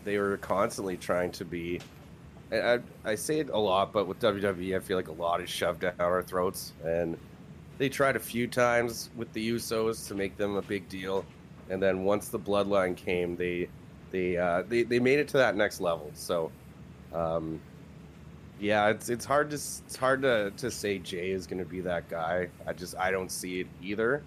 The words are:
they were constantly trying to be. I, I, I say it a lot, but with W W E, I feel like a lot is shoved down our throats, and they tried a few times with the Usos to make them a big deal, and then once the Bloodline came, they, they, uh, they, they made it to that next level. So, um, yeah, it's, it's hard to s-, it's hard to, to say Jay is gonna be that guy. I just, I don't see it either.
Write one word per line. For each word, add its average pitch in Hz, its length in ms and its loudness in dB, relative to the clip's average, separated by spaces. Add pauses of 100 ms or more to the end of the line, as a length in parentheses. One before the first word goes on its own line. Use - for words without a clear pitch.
they 101 140 0
were 101 200 2
constantly 98 600 0
trying 90 360 0
to 98 120 -8
be. 85 360 -6 (680)
I, 110 240 4
I, 120 40 0 (240)
I 107 120 0
say 151 240 -2
it 143 100 -2
a 107 80 0
lot, 98 340 4
but 101 160 2
with 92 120 -6
W 101 220 4
W 95 320 0
E, - 20 2
I 92 40 2
feel 92 160 0
like 92 140 0
a 80 40 -10
lot 85 280 0
is 85 80 -8
shoved 85 320 0
down 90 180 0
our 87 240 4
throats, 92 500 -2 (120)
and 82 320 0 (600)
they 139 120 0
tried 135 260 2
a 113 40 0
few 120 280 -2
times 120 680 2
with 117 160 -8
the 113 180 -2
Usos 113 560 0
to 104 80 -6
make 98 220 -2
them 101 180 0
a 98 60 2
big 98 260 -4
deal, 95 380 -2 (440)
and 95 120 0
then 95 220 4
once 101 260 2
the 113 100 -4
Bloodline 98 560 4
came, 87 400 0
they, 87 320 -2 (440)
they, 90 260 0
uh, 87 320 2
they, 120 140 4
they 120 160 2
made 131 200 6
it 139 100 0
to - 80 2
that 117 180 6
next 101 260 2
level. 82 320 -2
So, 82 380 -2 (640)
um, 80 460 -2 (1000)
yeah, 104 300 4
it's, 107 200 0
it's 117 160 -2
hard 147 240 2
to 147 60 -6
s-, - 320 -8
it's - 80 -12
hard 131 260 2
to, 110 340 4
to 123 140 -4
say 101 300 -2
Jay 90 320 -4
is 92 160 -2
gonna 92 180 -4
be 90 160 -6
that 85 260 -2
guy. 85 420 -2 (180)
I 85 60 -4
just, 87 240 -8
I 92 120 2
don't 92 220 0
see 90 300 -4
it 90 60 -4 (140)
either. 113 460 0